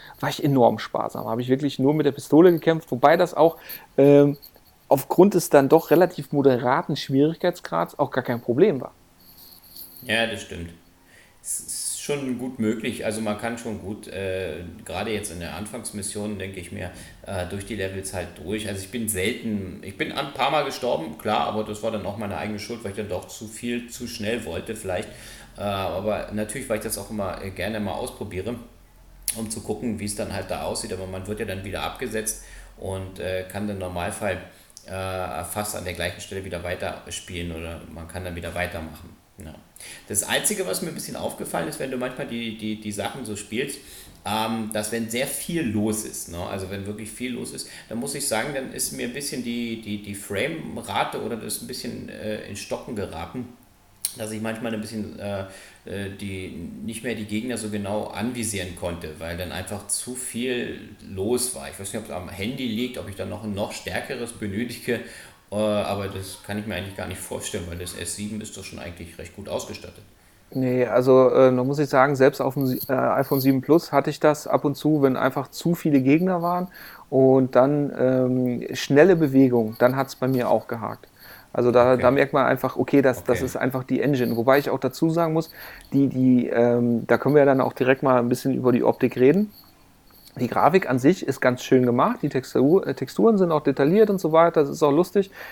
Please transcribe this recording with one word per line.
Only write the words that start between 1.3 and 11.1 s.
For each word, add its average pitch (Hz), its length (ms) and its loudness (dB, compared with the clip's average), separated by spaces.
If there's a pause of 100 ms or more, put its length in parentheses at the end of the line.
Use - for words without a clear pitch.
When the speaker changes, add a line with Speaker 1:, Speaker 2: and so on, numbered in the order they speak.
Speaker 1:
ich 123 100 -2
wirklich 135 300 0
nur 139 160 4
mit 151 100 2
der 143 60 2
Pistole 160 400 8
gekämpft, 160 400 0
wobei 143 260 6
das 180 160 2
auch, 160 240 4 (400)
ähm, 143 400 8 (500)
aufgrund 175 460 6
des 170 160 0
dann 139 180 8
doch 160 220 6
relativ 170 420 4
moderaten 139 640 2
Schwierigkeitsgrads 165 1000 0
auch - 140 0
gar 123 120 0
kein 120 160 -4
Problem 139 420 2
war. - 120 -12 (1120)
Speaker 2:
Ja, 113 220 2
das 104 160 -8
stimmt. 85 280 -10 (680)